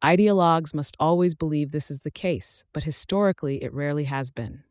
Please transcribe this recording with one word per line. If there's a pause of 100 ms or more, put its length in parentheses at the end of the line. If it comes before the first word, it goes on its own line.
ideologues
must
always
believe
this
is
the
case, (100)
but
historically
it
rarely
has
been.